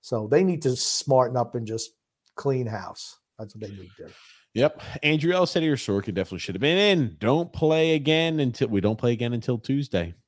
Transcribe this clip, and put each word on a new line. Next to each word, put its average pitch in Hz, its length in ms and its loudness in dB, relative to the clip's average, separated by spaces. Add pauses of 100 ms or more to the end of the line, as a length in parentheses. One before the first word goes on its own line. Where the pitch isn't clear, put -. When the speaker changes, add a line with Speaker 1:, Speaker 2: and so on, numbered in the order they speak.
Speaker 1:
So 110 260 -6
they 143 180 4
need 180 180 0
to 127 140 0
smarten 127 600 2
up 120 180 -2
and 117 120 -4
just 110 260 -8 (420)
clean 127 320 -2
house. - 520 -10 (200)
That's 107 160 -14
what 107 80 -12
they 101 120 -12
need 92 240 -18
to - 80 -18
do. - 60 -20 (420)
Speaker 2:
Yep. 131 280 2 (200)
Andrew 156 300 2
L 185 140 4
said 170 160 0
here, 151 140 2
"Sorokin 101 380 -2
definitely 90 260 -4
should - 140 -8
have 92 60 -4
been 151 160 2
in. 180 420 2
Don't 156 340 2
play 160 420 2
again 156 460 2
until, 123 280 0
we 101 140 2
don't 107 160 0
play 120 140 2
again 120 200 -2
until 120 260 -2
Tuesday." 104 560 -2 (120)